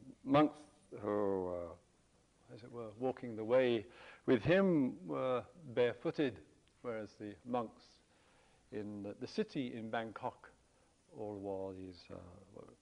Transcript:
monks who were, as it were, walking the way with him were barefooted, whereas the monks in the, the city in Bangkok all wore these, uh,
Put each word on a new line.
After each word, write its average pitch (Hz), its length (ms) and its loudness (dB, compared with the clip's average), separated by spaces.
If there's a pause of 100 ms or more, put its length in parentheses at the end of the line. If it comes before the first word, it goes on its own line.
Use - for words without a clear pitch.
(260)
monks 143 300 6 (480)
who 101 400 2
were, 87 240 -4 (880)
as 107 60 -16
it 120 100 -18
were, 117 180 -10 (100)
walking 123 360 -4
the 110 80 -4
way 120 400 4 (440)
with 120 160 6
him 170 500 6 (140)
were 131 340 0 (320)
barefooted, 123 640 2 (480)
whereas 110 260 -6 (100)
the 104 140 -8 (160)
monks 120 320 -4 (920)
in 104 300 -8
the, 101 180 -10
the 123 60 -10
city 135 500 -4
in 113 140 -8
Bangkok 113 600 -6 (680)
all 104 160 -8
wore 98 400 -6
these, 92 260 -12 (140)
uh, 90 480 -18 (200)